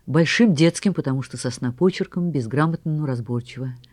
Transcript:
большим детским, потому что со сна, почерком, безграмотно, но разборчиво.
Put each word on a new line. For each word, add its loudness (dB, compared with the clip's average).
большим 4
детским, 2
потому -2
что -12
со -4
сна, -4
почерком, 0
безграмотно, -2
но -2
разборчиво. -6